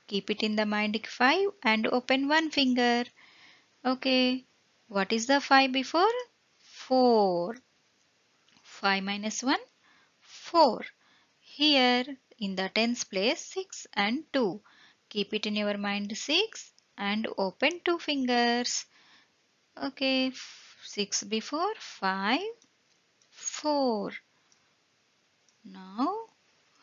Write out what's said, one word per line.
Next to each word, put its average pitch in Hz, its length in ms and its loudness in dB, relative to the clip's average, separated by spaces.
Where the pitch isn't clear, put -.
keep 202 240 -4
it 208 120 -2
in 214 140 -2
the 214 80 2
mind, 208 420 -2
five 339 420 2
and 220 240 2
open 262 420 0
one 311 220 2
finger. 247 540 2
Okay, 254 600 0
what 196 220 0
is 226 140 0
the 277 120 4
five 269 320 6
before? 320 440 2
Four. 220 920 2
Five 196 400 -2
minus 208 400 -6
one, 302 180 0
four. - 600 2
Here 254 680 2
in 196 180 -4
the 190 180 -2
tens 233 300 0
place, 214 340 0
six - 540 -12
and 220 400 -2
two. 208 300 0
Keep 208 240 -4
it 208 100 -4
in 208 120 -4
your 208 200 -2
mind, 202 400 -6
six - 560 -4
and 208 400 -4
open 262 480 -2
two 349 140 0
fingers. 247 880 0
Okay, 262 460 -2
f-, - 540 -14
six - 400 -6
before, 285 560 -4
five, 196 600 -2
four. 254 800 -2
Now, 190 480 -4